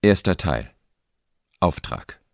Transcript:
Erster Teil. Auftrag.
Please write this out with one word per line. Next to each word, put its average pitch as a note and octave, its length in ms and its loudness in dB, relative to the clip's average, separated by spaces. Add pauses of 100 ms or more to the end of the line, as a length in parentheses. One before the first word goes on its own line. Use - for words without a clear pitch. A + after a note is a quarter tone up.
Erster G2 360 4
Teil. A#1+ 340 -4 (880)
Auftrag. - 640 -4 (140)